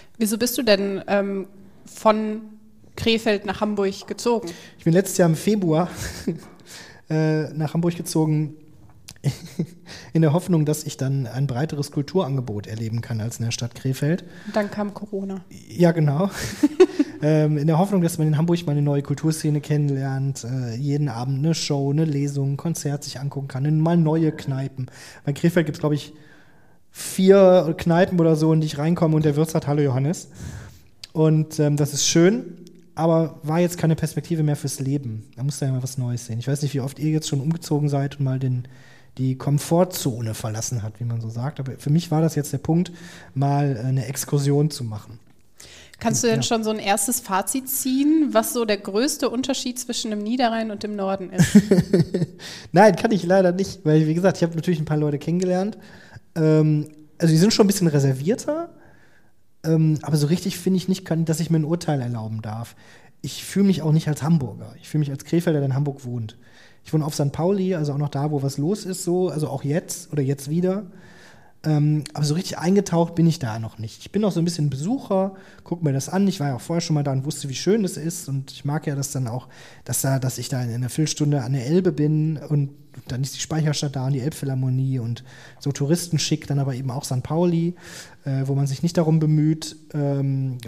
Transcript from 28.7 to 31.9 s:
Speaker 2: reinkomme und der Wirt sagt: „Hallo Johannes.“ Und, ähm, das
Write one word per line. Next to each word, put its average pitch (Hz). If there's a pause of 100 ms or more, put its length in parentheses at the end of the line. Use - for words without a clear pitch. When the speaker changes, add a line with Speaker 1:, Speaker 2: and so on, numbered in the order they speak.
Speaker 2:
reinkomme 160
und 151
der 151
Wirt 156
sagt: 160
„Hallo 147
Johannes.“ 139 (840)
Und, 156
ähm, 147
das 147